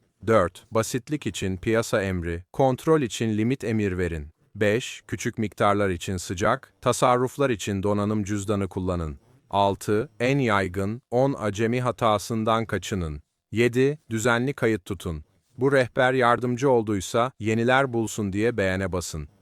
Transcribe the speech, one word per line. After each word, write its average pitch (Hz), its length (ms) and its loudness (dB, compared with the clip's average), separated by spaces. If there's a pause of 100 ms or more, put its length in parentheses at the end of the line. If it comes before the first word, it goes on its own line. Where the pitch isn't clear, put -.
(280)
Dört, 104 440 2
basitlik 117 560 -2
için 95 300 -4
piyasa 113 440 0
emri, 87 420 -4 (100)
kontrol 143 480 2
için 113 360 -2
limit 117 260 -2
emir 104 340 0
verin. 82 300 -4 (280)
Beş, 107 520 0
küçük - 300 -6
miktarlar 104 520 0
için 92 280 -4
sıcak, 104 640 -4
tasarruflar 127 680 2
için 98 340 -2
donanım 104 400 0
cüzdanı 101 440 -2
kullanın. 87 520 -4 (300)
Altı, 101 600 0 (100)
en 135 200 2
yaygın 101 640 0 (100)
on 131 280 2
acemi 110 420 -2
hatasından 113 840 0
kaçının. 87 560 -6 (300)
Yedi, 123 480 2 (100)
düzenli 120 440 0
kayıt 110 320 0
tutun. 87 380 -8 (340)
Bu 135 140 2
rehber 131 420 2
yardımcı 123 560 2
olduysa 117 680 2
yeniler 117 540 2
bulsun 107 400 -2
diye 110 240 0
beğene 95 340 0
basın. 82 360 -6 (140)